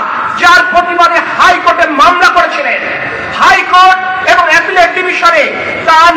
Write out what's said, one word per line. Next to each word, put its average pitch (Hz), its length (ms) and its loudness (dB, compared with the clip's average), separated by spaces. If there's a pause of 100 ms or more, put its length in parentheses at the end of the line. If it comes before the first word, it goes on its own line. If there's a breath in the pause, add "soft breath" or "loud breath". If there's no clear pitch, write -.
(400)
যার 349 200 4 (120)
প্রতিবাদে 349 460 0 (200)
হাইকোর্টে 349 480 0 (140)
মামলা 359 360 4
করেছিলেন, - 440 -2 (600)
হাইকোর্ট 370 580 4 (340)
এবং 349 200 2
অ্যাপিলেট 349 460 0
ডিভিশনে 339 460 0 (440)
তার 330 280 4